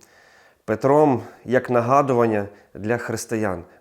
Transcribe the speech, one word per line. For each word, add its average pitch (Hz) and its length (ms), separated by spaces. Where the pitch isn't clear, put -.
Петром 135 580
як 123 240
нагадування 120 760
для 104 240
християн. 107 640